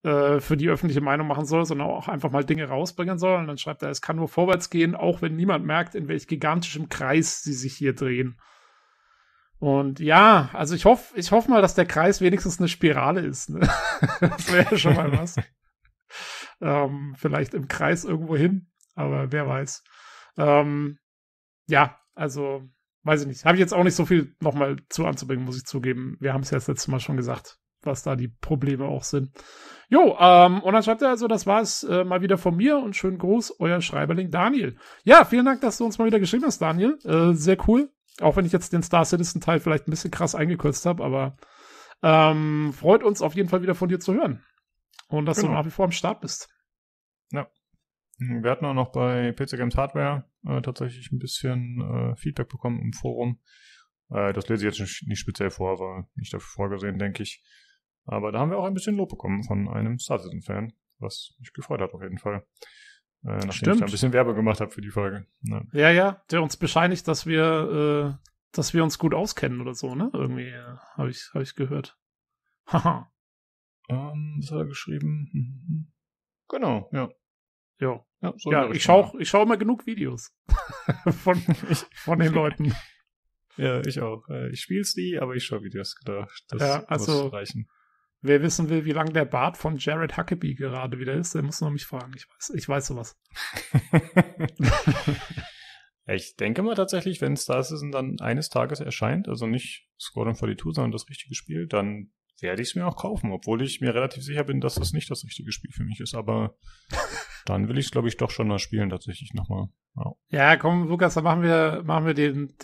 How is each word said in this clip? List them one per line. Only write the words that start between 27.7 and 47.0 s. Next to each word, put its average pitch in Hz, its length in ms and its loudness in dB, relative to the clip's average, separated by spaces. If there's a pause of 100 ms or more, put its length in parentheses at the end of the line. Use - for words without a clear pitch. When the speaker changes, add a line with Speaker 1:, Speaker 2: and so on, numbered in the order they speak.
Speaker 1:
was 139 240 -6
da 139 100 -2
die 123 140 -4
Probleme 139 560 -2
auch 139 180 -4
sind. 135 300 -4 (560)
Jo, 277 320 6
ähm, 180 420 10
und 185 100 2
dann 214 120 4
schreibt 220 180 0
er 277 60 4
also, 240 180 0
das 214 220 0
war's, 208 340 0
äh, 180 220 2
mal 180 180 0
wieder 190 160 2
von 180 160 0
mir 269 240 4
und 220 160 -4
schönen 185 240 -2
Gruß, 202 400 0
euer 170 220 2
Schreiberling 165 500 -2
Daniel. 180 460 2 (260)
Ja, 294 220 12
vielen 247 220 4
Dank, 262 160 2
dass 247 160 0
du 233 60 0
uns 220 140 -2
mal 226 80 2
wieder 220 140 4
geschrieben 214 240 0
hast, 277 180 0
Daniel. 180 420 2
Äh, 165 300 4
sehr 170 220 4 (100)
cool. 262 240 4 (300)
Auch 151 160 4
wenn 185 80 2
ich 170 80 2
jetzt 175 200 0
den 170 120 2
Star 170 200 4
Citizen 170 360 -2
Teil 165 180 2
vielleicht 156 300 0
ein - 20 -4
bisschen 160 220 -6
krass - 240 -2
eingekürzt 160 500 0
hab, 175 140 0
aber, 135 360 -2 (680)
ähm, 156 680 6
freut 185 300 6
uns 208 180 2
auf 156 140 -2
jeden 185 140 0
Fall 185 140 2
wieder 185 120 0
von 180 140 0
dir 185 100 0
zu 190 160 0
hören. 208 300 0 (640)
Und 151 180 0
dass 160 100 0
Speaker 2:
Genau. 208 140 2
Speaker 1:
du 151 60 0
nach 151 100 0
wie 160 40 -6
vor 190 140 0
am 175 80 0
Start 175 300 -4
bist. - 260 -10 (840)